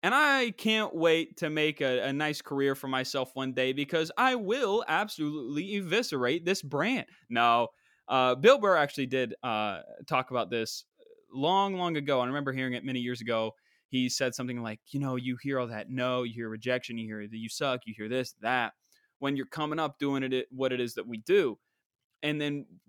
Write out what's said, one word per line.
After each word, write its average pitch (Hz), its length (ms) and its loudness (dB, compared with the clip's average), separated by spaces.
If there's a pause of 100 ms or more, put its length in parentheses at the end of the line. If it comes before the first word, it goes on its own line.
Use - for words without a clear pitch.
And 196 120 2
I 269 440 4
can't 220 360 2
wait 165 440 4
to 160 120 -2
make 151 300 0
a, 127 220 2
a 131 100 0
nice 147 300 -2
career 139 340 0
for 135 120 -10
myself 131 480 -2
one 131 180 -4
day 131 180 2
because 160 460 0
I 254 180 4
will 220 520 2
absolutely 156 880 -2
eviscerate 170 680 0
this 185 180 0
brand. 156 440 -2 (240)
No, 117 400 4 (380)
uh, 127 280 4
Bill 226 240 8
Burr 202 160 4
actually 143 320 2
did, 123 360 -2
uh, 107 380 -2 (260)
talk 131 240 -2
about 117 180 -2
this 113 360 -4 (460)
long, 190 440 2
long 175 220 0
ago. 139 220 0
I 120 80 2
remember 139 240 -2
hearing 131 220 -2
it 123 100 -6
many 127 160 -4
years 123 220 -4
ago. 113 340 -2 (320)
He 127 220 0
said 127 260 -2
something 123 260 -6
like, 107 180 -8 (120)
"You 139 80 -4
know, 135 160 -2
you 127 260 -4
hear 139 180 -4
all 120 80 -2
that 110 220 -8
no, 127 340 -2
you 120 100 -6
hear 117 160 -8
rejection, 117 480 -4
you 113 80 -6
hear 107 220 -10
that 113 100 -12
you 113 100 -8
suck, 127 380 -4
you 113 100 -12
hear 107 140 -8
this, 127 320 -4
that, 117 320 0 (460)
when 139 160 -2
you're 135 100 -4
coming 156 340 -4
up 147 200 -4
doing 139 240 0
it, 131 100 -2
it, 127 160 -2
what 131 240 -2
it 123 80 -2
is 120 140 -4
that 101 120 -6
we 120 100 -10
do." 147 420 2 (640)
And 151 180 0
then 143 240 -4 (240)